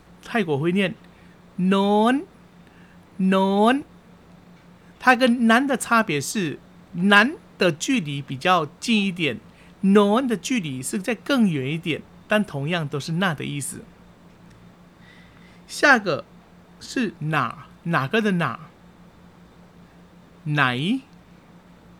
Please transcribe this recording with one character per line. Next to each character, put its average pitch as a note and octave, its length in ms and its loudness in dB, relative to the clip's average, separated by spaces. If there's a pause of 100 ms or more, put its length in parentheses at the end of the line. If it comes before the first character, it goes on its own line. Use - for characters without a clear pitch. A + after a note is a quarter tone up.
(240)
泰 A3+ 200 -2
国 D3+ 140 -2
会 E3 140 -2
念 F#3+ 240 -2 (640)
non，non。 G#3 640 2 (2750)
它 B3+ 160 6
跟 A#3+ 320 2
นั้ A3+ 140 6
น C#4+ 60 -2
的 C4+ 100 0
差 A3+ 260 0
别 D3 180 -2
是， E3 380 -4 (360)
นั้ G3+ 200 4 (100)
น D#4+ 100 -4 (220)
的 F3+ 140 2
距 B3 280 -4
离 C#3+ 220 -6
比 C3+ 160 -10
较 F3 280 2 (140)
近 G#3+ 260 0
一 G3 60 -2
点， D#3+ 280 -4 (420)
“non” G#3 460 4
的 A3+ 100 -2
距 B3 220 -4
离 C3 240 -6
是 A3 160 -6
在 G#3+ 160 -4
更 A#3+ 340 2
远 C#3 220 -2
一 E3 60 -4
点， D#3+ 240 -4 (260)
但 G#3+ 160 2
同 C#3+ 260 -6
样 E3+ 180 -4
都 C#3+ 120 -6
是 D#3+ 140 -8
“那” F3+ 200 -2
的 C3+ 100 -8
意 C#3+ 160 -8
思。 - 240 -12 (1800)
下 C#4+ 300 2
个 F3+ 280 -4 (540)
是 A#3 400 -6
哪， D3 480 -6 (160)
哪 D3 240 -2
个 A3 140 0
的 G#3 120 0
哪？ D#3 260 -4 (1800)
ไ D3 120 -4
ห D3+ 40 2
น？ C#3+ 420 0 (1000)